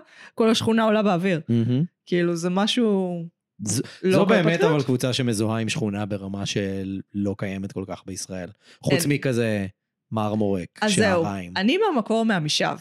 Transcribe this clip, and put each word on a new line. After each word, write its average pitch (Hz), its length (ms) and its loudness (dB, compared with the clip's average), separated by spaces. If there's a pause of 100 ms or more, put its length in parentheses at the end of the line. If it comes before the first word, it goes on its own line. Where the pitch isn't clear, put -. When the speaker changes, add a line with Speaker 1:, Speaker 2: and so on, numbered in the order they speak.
(360)
Speaker 1:
כל 226 140 4
השכונה 226 340 2
עולה 214 200 4
באוויר. 185 460 2
Speaker 2:
מהמם. 117 340 2 (220)
Speaker 1:
כאילו, 175 300 0
זה 170 140 -4
משהו 190 720 0 (400)
Speaker 2:
ז-, 107 180 -2 (220)
Speaker 1:
לא 190 140 4
Speaker 2:
זו 196 80 6
באמת 170 340 4
Speaker 1:
פטריוט? 160 160 4
Speaker 2:
אבל 143 80 2
קבוצה 127 300 0
שמזוהה 113 460 0
עם 110 100 -2
שכונה 104 360 -2
ברמה 98 400 -6
שלא 98 920 -4
קיימת 98 340 -6
כל 95 160 -8
כך 90 180 -12
בישראל. 92 440 -10 (320)
חוץ 135 200 0
Speaker 1:
אין. 143 100 -2
Speaker 2:
מכזה 117 540 -2 (460)
מרמורק, 104 680 -2
Speaker 1:
אז 214 140 0
זהו, 185 280 2
Speaker 2:
שעריים. 95 340 -6
Speaker 1:
אני 220 200 2
מהמקור 240 480 0
מהמישב. 156 560 0